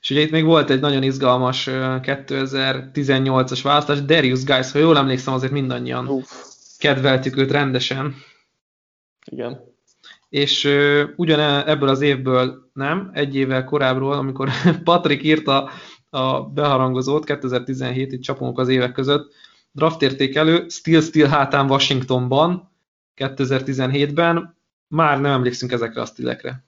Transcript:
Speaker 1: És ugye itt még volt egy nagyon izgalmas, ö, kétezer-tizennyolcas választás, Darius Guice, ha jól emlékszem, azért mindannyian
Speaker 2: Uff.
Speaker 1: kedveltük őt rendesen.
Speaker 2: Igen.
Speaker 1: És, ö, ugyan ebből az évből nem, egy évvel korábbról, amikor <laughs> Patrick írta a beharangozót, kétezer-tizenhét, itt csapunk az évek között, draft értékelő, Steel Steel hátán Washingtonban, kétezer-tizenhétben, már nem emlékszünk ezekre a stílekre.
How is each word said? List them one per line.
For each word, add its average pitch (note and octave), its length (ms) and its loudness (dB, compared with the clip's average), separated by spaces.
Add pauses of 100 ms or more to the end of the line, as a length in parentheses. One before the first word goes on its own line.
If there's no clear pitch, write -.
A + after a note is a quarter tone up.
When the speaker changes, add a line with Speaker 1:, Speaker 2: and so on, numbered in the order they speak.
Speaker 1:
És - 100 -8
ugye C#3 100 0
itt D#3 100 2
még D#3+ 140 2
volt D#3 260 4
egy C3+ 100 2
nagyon C#3 220 0
izgalmas, B2+ 640 0
ö, C3 360 -4
kétezer-tizennyolcas C3+ 1600 -2
választás, D3 380 2
Darius C3+ 440 2
Guice, C3 280 0
ha C#3+ 60 0
jól D#3+ 180 6
emlékszem, C3+ 380 0
azért C3 180 -2
mindannyian B2+ 560 -4
Speaker 2:
Uff. C3+ 220 -4 (480)
Speaker 1:
kedveltük C3+ 580 2
őt C3+ 140 2
rendesen. C3+ 640 -2 (1080)
Speaker 2:
Igen. - 480 -12 (560)
Speaker 1:
És, C#3+ 360 0
ö, C#3+ 400 4 (120)
ugyan D3+ 500 2
ebből C#3+ 220 2
az C3+ 120 2
évből C3 720 0
nem, D#3 400 -6
egy C#3 240 -4
évvel C3 280 0
korábbról, C3+ 480 0
amikor C3+ 360 -4 (180)
<laughs> F3 180 2
Patrick D#3 400 2
írta D3 460 2 (400)
a C3+ 320 -2
beharangozót, C#3 840 0
kétezer-tizenhét, C3 880 -4
itt B2 100 -12
csapunk B2+ 360 -6
az B2+ 100 0
évek B2+ 240 0
között, C#3+ 400 -2 (400)
draft D#3 300 0
értékelő, C#3+ 680 2
Steel D#3+ 320 2
Steel D#3 280 4
hátán C#3 420 2
Washingtonban, C3+ 1000 0 (420)
kétezer-tizenhétben, C#3 1400 -2 (320)
már D3 320 2
nem C#3+ 120 2
emlékszünk B2 400 -2
ezekre A#2 280 -4
a A#2+ 40 -4
stílekre. B2 640 -8